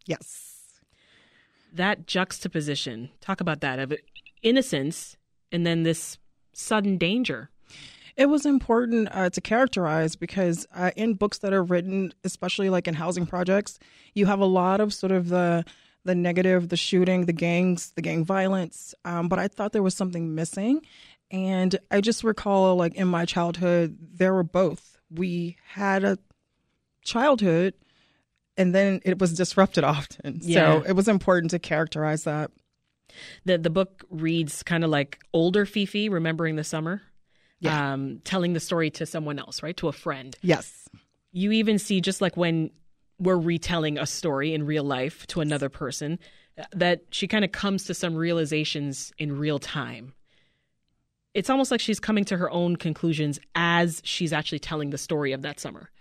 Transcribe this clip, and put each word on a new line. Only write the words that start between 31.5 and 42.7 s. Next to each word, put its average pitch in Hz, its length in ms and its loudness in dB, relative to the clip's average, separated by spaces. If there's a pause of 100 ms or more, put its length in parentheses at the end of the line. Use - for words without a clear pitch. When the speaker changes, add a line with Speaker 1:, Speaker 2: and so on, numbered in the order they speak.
Speaker 1:
to 175 80 -2
characterize 156 640 -2
that. 151 260 -4 (920)
Speaker 2:
The, 180 140 2
the 165 140 0
book 190 400 -2
reads 160 520 -2
kinda 165 240 0
like 143 320 0 (140)
older 180 320 2
Fifi 208 420 -2
remembering 165 480 -2
the 151 80 -4
summer, 165 380 -6 (580)
Speaker 1:
Yeah. 147 340 0
Speaker 2:
um, 135 320 -6
telling 180 280 0
the 165 60 0
story 160 320 -2
to - 160 -8
someone 147 320 -6
else, - 240 -12
right? 160 140 -8
To 165 100 -4
a 147 40 -2
friend. 135 520 -8
Speaker 1:
Yes. - 440 0 (440)
Speaker 2:
You 190 200 -2
even 220 280 2
see, 190 200 0
just 185 220 -2
like 180 160 0
when 165 320 0 (480)